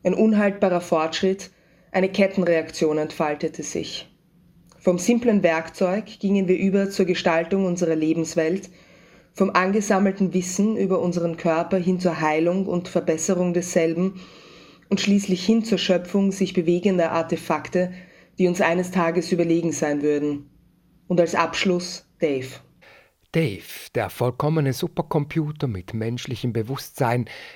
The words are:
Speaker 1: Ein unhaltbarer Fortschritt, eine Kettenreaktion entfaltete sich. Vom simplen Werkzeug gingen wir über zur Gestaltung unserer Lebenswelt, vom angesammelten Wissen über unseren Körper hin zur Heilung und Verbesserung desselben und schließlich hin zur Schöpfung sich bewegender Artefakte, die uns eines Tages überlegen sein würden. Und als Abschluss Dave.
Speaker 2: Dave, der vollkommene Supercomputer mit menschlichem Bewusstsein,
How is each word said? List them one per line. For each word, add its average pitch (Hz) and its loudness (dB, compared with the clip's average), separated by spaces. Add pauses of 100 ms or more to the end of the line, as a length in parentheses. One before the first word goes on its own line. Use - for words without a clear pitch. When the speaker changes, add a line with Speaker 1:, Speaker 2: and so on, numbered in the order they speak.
Speaker 1:
Ein 185 2
unhaltbarer 202 2
Fortschritt, 175 0 (420)
eine 185 2
Kettenreaktion 170 2
entfaltete 156 -4
sich. - -8 (680)
Vom 180 2
simplen 233 2
Werkzeug 180 0 (140)
gingen 196 2
wir 185 4
über 196 2
zur 196 0
Gestaltung 175 0
unserer 175 0
Lebenswelt, 160 0 (640)
vom 196 2
angesammelten 196 2
Wissen 202 0
über 185 0
unseren 170 -2
Körper 165 0
hin 180 0
zur 170 0
Heilung 165 0
und 175 -2
Verbesserung 175 0
desselben 175 0 (680)
und 202 -2
schließlich 202 2
hin 226 2
zur 190 0
Schöpfung 190 0
sich 190 -2
bewegender 175 2
Artefakte, 165 -2 (460)
die 180 4
uns 175 0
eines 175 0
Tages 170 0
überlegen 165 2
sein 147 -2
würden. 147 -2 (580)
Und 175 2
als 170 2
Abschluss 175 -2 (160)
Dave. 135 -2 (840)
Speaker 2:
Dave, 123 -4
der 104 0
vollkommene 139 0
Supercomputer 151 -4
mit 95 -6
menschlichem 117 -4
Bewusstsein, 120 -2 (300)